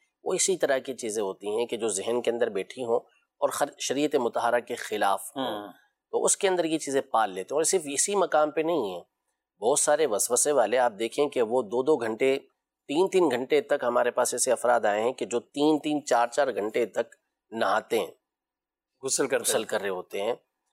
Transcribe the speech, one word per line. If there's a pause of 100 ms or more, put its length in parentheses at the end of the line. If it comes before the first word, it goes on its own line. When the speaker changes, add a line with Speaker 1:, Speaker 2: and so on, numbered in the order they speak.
(240)
Speaker 1:
وہ
اسی
طرح
کی
چیزیں
ہوتی
ہیں
کہ
جو
ذہن
کے
اندر
بیٹھی
ہوں (400)
اور
خر-،
شریعت
مطہرہ
کے
خلاف (140)
ہوں،
Speaker 2:
ہوں۔ (400)
Speaker 1:
تو
اس
کے
اندر
یہ
چیزیں
پال
لیتے
ہیں۔
اور
صرف
اسی
مقام
پہ
نہیں
ہے، (540)
بہت
سارے
وسوسے
والے
آپ
دیکھیں
کہ
وہ
دو
دو
گھنٹے، (480)
تین
تین
گھنٹے
تک
ہمارے
پاس
ایسے
افراد
آئے
ہیں
کہ
جو
تین
تین
چار
چار
گھنٹے
تک (360)
نہاتے
ہیں، (920)
Speaker 2:
غسل
کرتے
Speaker 1:
غسل
Speaker 2:
ہیں۔
Speaker 1:
کر
رہے
ہوتے
ہیں، (420)